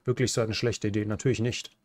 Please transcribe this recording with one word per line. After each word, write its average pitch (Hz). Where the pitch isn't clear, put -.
wirklich 123
so 120
eine 110
schlechte 110
Idee? 104
Natürlich 107
nicht. 117